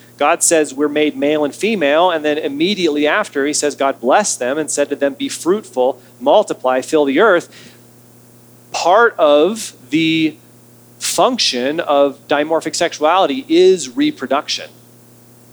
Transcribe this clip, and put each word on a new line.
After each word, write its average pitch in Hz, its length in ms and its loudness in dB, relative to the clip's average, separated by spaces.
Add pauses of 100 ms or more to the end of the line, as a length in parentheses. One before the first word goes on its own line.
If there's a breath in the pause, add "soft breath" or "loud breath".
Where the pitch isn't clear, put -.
(160 loud breath)
God 160 280 0
says 156 280 0
we're 147 160 -2
made 147 280 0
male 147 280 0
and 139 80 -4
female, 180 580 2
and 160 140 -4
then 151 140 0
immediately 156 680 -2
after 165 380 -2
he 147 80 -2
says 143 220 -2
God 135 260 -4
blessed 175 380 0
them 123 200 -4
and 151 120 -6
said 143 200 -2
to 143 60 -4
them, 139 180 -2
"Be 139 140 -8
fruitful, 139 720 -2 (200 loud breath)
multiply, 139 600 2
fill 147 240 0
the 139 140 0
earth," 185 320 2 (1200 loud breath)
part 208 480 2
of 160 560 2 (160)
the 160 460 0 (640)
function 165 800 -2
of 143 480 0
dimorphic 151 480 -2
sexuality 156 720 0
is 175 400 2
reproduction. 131 840 -4 (840)